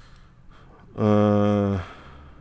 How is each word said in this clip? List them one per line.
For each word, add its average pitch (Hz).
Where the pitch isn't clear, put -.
Ah, 104